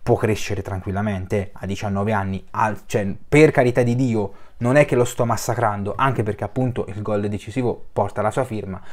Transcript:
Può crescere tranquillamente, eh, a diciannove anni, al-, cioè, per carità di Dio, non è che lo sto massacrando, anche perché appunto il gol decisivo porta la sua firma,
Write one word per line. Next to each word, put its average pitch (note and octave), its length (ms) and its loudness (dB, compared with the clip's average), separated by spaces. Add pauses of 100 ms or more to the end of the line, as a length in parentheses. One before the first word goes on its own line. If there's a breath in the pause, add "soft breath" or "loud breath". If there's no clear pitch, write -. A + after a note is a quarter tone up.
Può A#2+ 140 4
crescere G#2 460 0
tranquillamente, G2 760 -2
eh, F#2+ 160 -2
a - 120 -12
diciannove G2+ 480 -2
anni, G2 380 -2
al-, G#2+ 340 0
cioè, G2+ 280 -2 (140)
per D3+ 240 8
carità B2 320 4
di A#2+ 120 2
Dio, A2+ 380 0 (240 soft breath)
non B2+ 200 4
è D3 80 8
che C#3 100 0
lo A#2+ 100 4
sto A#2+ 200 -2
massacrando, G#2 680 0
anche B2+ 280 2
perché G#2 220 -4
appunto B2 420 -2
il G2 140 -8
gol G#2 260 -2
decisivo G#2 640 -2
porta G#2 300 0
la G#2+ 100 2
sua C3 140 0
firma, F#2+ 360 -8 (120 loud breath)